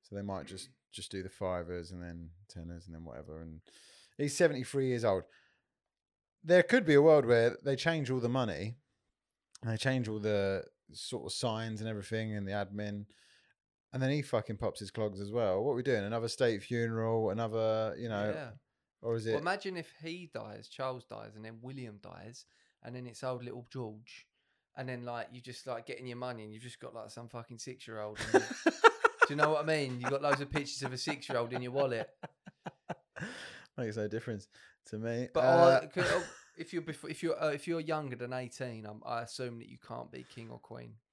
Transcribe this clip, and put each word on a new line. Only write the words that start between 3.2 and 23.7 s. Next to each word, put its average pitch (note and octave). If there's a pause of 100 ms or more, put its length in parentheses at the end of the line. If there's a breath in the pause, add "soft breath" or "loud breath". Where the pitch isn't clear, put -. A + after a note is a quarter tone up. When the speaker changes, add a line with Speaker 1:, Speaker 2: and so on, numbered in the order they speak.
Speaker 1:
And D#2+ (580 soft breath)
he's C#3+
seventy-three C#3
years A#2+
old. F#2+ (1200 soft breath)
There E3+
could A#3+
be D#3
a C#3+
world D3+
where A#2
they C#3
change D3+
all C3
the A#2
money, A2+ (880)
and A2+
they A2
change B2+
all G#2+
the G2 (280)
sort F#2+
of -
signs A2
and A2+
everything A2
and G2
the G2
admin, G2+ (880 soft breath)
and C3
then C3
he C#3+
fucking A2
pops G#2
his G2+
clogs G#2
as G2+
well. G#2
What C#3
are A#2+
we B2+
doing? A#2
Another A2+
state A#2
funeral, A2+
another, A2
you A2+
know, G#2
Speaker 2:
Yeah. C#3+ (520)
Speaker 1:
or A#2
is A2
it A2+
Speaker 2:
Well, C#3+
imagine F#3
if E3 (100)
he E3+
dies, G#2+
Charles C3
dies, G#2+
and A2
then A2+
William B2
dies, F2 (380)
and A#2+
then B2
it's A#2
old B2+
little A#2